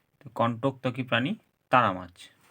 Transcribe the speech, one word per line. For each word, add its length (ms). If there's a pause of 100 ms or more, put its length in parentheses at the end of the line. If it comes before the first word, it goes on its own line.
(200)
তো 60 (140)
কণ্টকতকী 720
প্রাণী 220 (400)
তারা 260
মাছ। 180 (360)